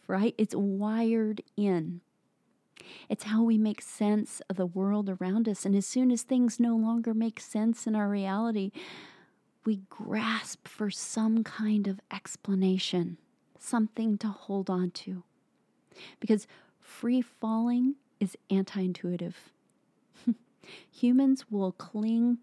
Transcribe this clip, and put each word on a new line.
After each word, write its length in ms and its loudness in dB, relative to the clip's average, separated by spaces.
right? 300 0
It's 180 0
wired 880 0
in. 440 0
It's 160 -6
how 180 2
we 140 4
make 240 2
sense 680 -2
of 80 -2
the 80 2
world 440 0
around 380 0
us. 180 -4
And 100 4
as 100 2
soon 260 2
as 120 0
things 360 2
no 160 4
longer 380 0
make 260 -2
sense 460 -2
in 100 0
our 140 0
reality, 640 -2
we 240 0
grasp 800 -6
for 220 -6
some 540 0
kind 440 0
of 140 -4
explanation, 1080 0
something 580 0
to 100 -4
hold 420 -4
on 220 0
to. 320 -12
Because 280 2
free 420 -2
falling 720 0
is 160 -2
anti-intuitive. 1000 -2
<laughs> 100 2
Humans 580 4
will 240 0
cling 680 0